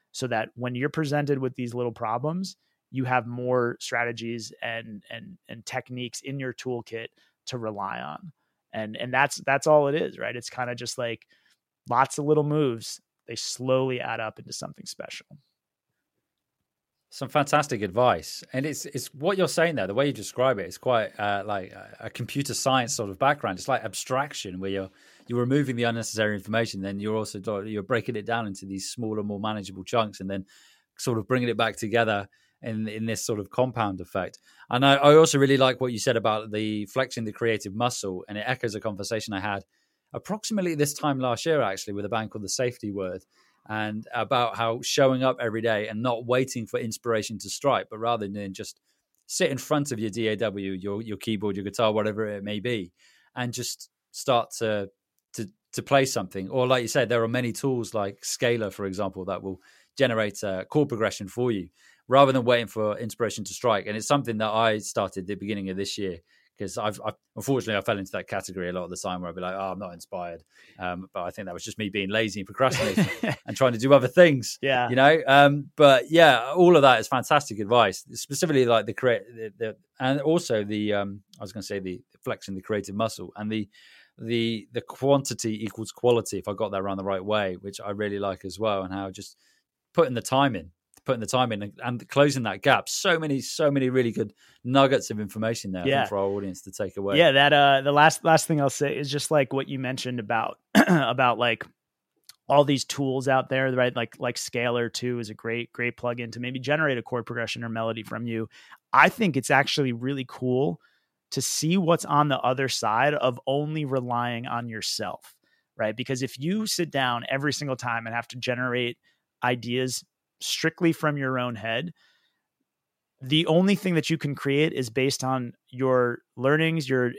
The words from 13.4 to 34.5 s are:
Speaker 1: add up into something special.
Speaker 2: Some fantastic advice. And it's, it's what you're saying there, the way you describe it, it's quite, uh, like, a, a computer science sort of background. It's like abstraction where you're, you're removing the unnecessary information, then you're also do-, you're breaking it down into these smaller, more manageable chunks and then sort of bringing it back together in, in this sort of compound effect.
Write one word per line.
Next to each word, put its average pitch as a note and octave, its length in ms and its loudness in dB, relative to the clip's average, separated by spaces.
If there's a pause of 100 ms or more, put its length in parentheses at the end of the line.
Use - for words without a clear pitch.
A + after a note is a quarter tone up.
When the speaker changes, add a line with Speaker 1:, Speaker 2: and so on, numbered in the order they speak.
Speaker 1:
add A2+ 180 -6
up A2 200 -8
into - 140 -18
something - 320 -14
special. - 400 -14 (1800)
Speaker 2:
Some - 180 -10
fantastic D3 540 0
advice. G#2 640 2 (100)
And C3 120 -2
it's, D3+ 200 -8
it's - 280 -10
what E3 240 -2
you're F3+ 120 2
saying E3 260 0
there, G2 120 -2
the G2 60 -4
way C3+ 140 2
you C#3 60 0
describe B2 460 0
it, F2 80 -6
it's - 100 -14
quite, A2+ 420 0
uh, G2+ 260 -2
like, G2+ 260 -6
a, G2+ 300 -20
a A2+ 80 -10
computer B2+ 440 -6
science C3 400 0
sort G#2 160 -4
of F#2 100 -10
background. C3 400 0
It's - 80 -14
like A#2+ 160 0
abstraction A2+ 760 -6
where G2 100 -6
you're, G2 200 -6 (380)
you're A#2+ 120 -2
removing C3 360 2
the A#2+ 80 -2
unnecessary A2 520 0
information, G#2+ 460 -2
then G2 180 -6
you're G#2+ 180 -2
also G#2+ 220 -6
do-, G2+ 260 -6
you're G#2+ 180 -6
breaking A#2 320 -2
it G#2 100 -6
down A2+ 220 -2
into G2 180 -10
these F#2+ 240 -8
smaller, G#2+ 340 -4
more G#2 160 -6
manageable G2 440 -6
chunks G#2+ 380 -2
and F#2+ 80 -6
then G2 160 -6 (520)
sort A#2+ 200 -2
of G#2+ 100 -6
bringing B2 220 2
it A2 80 -2
back A2+ 180 0
together G#2+ 540 0 (320)
in, A2 260 -6
in A2 180 -6
this A2+ 200 -4
sort G#2+ 140 -2
of G2 100 -8
compound A2+ 500 -2
effect. F2+ 400 -8 (300)